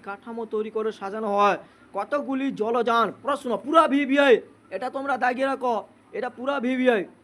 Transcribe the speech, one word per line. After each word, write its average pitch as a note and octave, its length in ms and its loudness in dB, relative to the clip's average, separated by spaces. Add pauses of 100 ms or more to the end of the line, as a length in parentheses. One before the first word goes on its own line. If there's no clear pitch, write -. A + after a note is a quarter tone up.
কাঠামো A3+ 360 -10 (100)
তৈরি G#3+ 220 -4
করে A3 140 -4 (100)
সাজানো G#3 380 -6
হয়। G3+ 200 4 (360)
কতগুলি C4+ 540 -4 (140)
জলযান, A3+ 460 2 (140)
প্রশ্ন, C4 280 -4 (140)
পুরা D#4+ 240 6
ভিভিআই, C#4 460 4 (420)
এটা B3 140 -6
তোমরা C4+ 340 -4
দাগিয়ে B3+ 280 0
রাখো, B3 240 -2 (420)
এটা A#3+ 200 -6
পুরা C4+ 180 -4 (100)
ভিভিআই B3+ 360 2 (220)